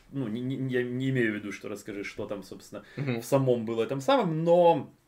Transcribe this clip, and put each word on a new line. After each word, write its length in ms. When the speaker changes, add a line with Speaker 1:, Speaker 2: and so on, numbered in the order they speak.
Speaker 1:
ну, 160
не, 140
не, 300
я 120
не 260
имею 240
в 20
виду, 160
что 160
расскажи, 360
что 240
там, 160
собственно, 400
Speaker 2:
Мгм. 260
Speaker 1:
в 40
самом 400
было 180
этом 180
самом, 420
но 480